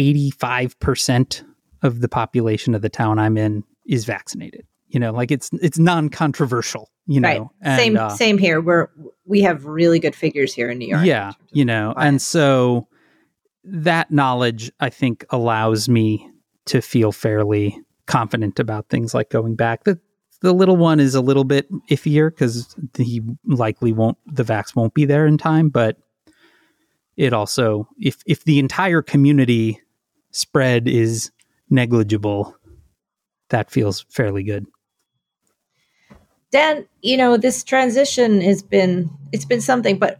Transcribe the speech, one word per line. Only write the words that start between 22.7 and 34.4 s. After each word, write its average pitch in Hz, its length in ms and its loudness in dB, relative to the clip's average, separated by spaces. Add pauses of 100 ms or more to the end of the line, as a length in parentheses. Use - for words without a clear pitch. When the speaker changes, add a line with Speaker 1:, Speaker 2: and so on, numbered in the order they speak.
Speaker 1:
he 120 240 -2 (240)
likely 117 480 0
won't, 113 340 0
the 139 160 -6
vax 110 320 -4
won't 113 200 0
be 151 100 2
there 143 220 2
in 151 120 4
time, 160 300 2
but 120 300 0 (1200)
it 131 160 2
also, 107 560 -2 (100)
if, 139 280 -4
if - 180 -2
the 151 160 4
entire 170 420 0
community 127 800 2 (500)
spread 123 560 0
is 113 460 -2 (360)
negligible, 107 880 0 (920)
that 113 200 -2
feels 104 380 -2
fairly 101 360 -4